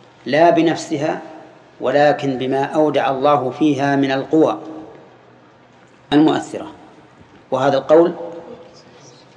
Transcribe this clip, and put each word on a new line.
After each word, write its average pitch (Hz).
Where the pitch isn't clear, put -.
لا 151
بنفسها 160
ولكن 139
بما 135
أودع 139
الله 135
فيها 139
من 135
القوى 135
المؤثرة، 147
وهذا 135
القول 160